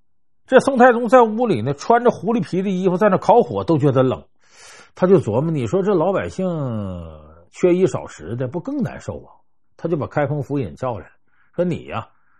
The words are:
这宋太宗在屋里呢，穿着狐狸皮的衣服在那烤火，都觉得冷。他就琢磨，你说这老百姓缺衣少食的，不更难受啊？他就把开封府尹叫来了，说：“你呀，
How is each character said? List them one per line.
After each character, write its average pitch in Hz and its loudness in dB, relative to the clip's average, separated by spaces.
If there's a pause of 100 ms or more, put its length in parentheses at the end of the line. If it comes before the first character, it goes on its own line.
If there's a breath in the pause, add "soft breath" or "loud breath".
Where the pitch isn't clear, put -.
(460)
这 262 4
宋 277 2
太 247 8
宗 240 -2
在 240 6
屋 220 0
里 160 0
呢， 131 -4
穿 233 2
着 240 4
狐 208 -2
狸 233 -2
皮 175 -4
的 202 -4
衣 185 -2
服 175 0
在 208 2
那 190 2
烤 175 4
火， 98 -4
都 165 2
觉 139 2
得 131 2
冷。 127 -2 (720 soft breath)
他 - 0
就 185 6
琢 113 0
磨， 160 -2
你 139 -2
说 185 -2
这 202 0
老 175 0
百 113 -4
姓 143 -6 (1040)
缺 175 2
衣 185 2
少 73 -6
食 - -12
的， 127 -6
不 165 -8
更 277 -6
难 - -6
受 69 -12
啊？ - -20 (460)
他 - -8
就 170 -2
把 127 -6
开 147 -2
封 143 -4
府 143 -6
尹 92 -8
叫 123 -6
来 82 -16
了， - -20 (420)
说 175 -2
：“你 165 -6
呀， 92 -10 (300)